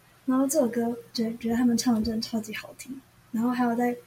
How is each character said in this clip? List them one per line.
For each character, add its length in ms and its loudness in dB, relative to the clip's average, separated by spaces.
然 100 2
后 120 4
这 100 0
首 80 4
歌 320 -2
觉 180 -2
得， 60 -8
觉 140 -4
得 60 0
他 80 2
们 140 4
唱 160 4
的 80 2
真 140 -2
的 40 -4
超 200 -4
级 120 -10
好 240 -12
听。 240 -14
然 120 -2
后 80 2
还 140 0
有 120 2
在 200 0